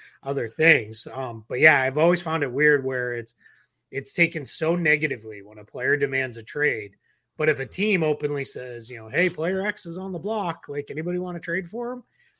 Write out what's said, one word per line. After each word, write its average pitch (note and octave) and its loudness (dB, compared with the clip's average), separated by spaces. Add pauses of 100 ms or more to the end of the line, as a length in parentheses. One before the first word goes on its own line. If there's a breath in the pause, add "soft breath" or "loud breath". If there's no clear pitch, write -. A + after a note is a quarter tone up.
(220 loud breath)
other C3+ -2
things. B2+ 2
Um, A#2+ -8
but B2+ -2
yeah, D3 8
I've C3 0
always E3+ 6
found D#3+ 0
it B2+ -2
weird C#3+ 6
where B2+ -2
it's, A#2 -8 (560 soft breath)
it's C3+ -8
taken E3 2
so D#3+ 0
negatively C#3 0
when G#2+ -18
a A2 -16
player C3+ 0
demands C3+ 0
a A2+ -12
trade. A#2+ -2 (460)
But D#3 2
if C#3 2
a C3 -4
team G3 0
openly D3 0
says, B2 -12
you B2 -12
know, A2 -14
"Hey, E3+ 2
player F#3 -2
X G#3 -6
is E3 -8
on F#3+ -8
the F3 -6
block, F#3 -4
like, C#3+ -6
anybody E3 -4
wanna F3+ -6
trade F3 -4
for A#3 -6
him?" B3 -12 (360)